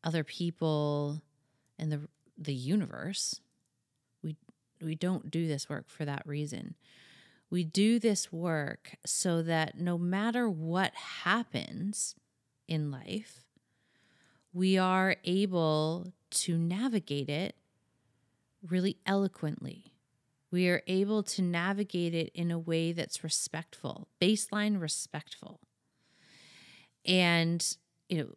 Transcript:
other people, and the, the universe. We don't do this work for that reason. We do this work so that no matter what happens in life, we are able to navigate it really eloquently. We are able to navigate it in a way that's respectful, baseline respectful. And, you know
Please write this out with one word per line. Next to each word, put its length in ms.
other 200
people, 960
and 120
the, 100
the 160
universe. 880
We 100
don't 360
do 160
this 200
work 220
for 160
that 200
reason. 500
We 140
do 360
this 320
work 640
so 360
that 360
no 200
matter 520
what 440
happens 1200
in 240
life, 540
we 240
are 480
able 880
to 260
navigate 720
it 260
really 400
eloquently. 880
We 200
are 180
able 360
to 180
navigate 720
it 180
in 180
a 60
way 360
that's 300
respectful, 840
baseline 580
respectful. 800
And, 600
you 120
know 180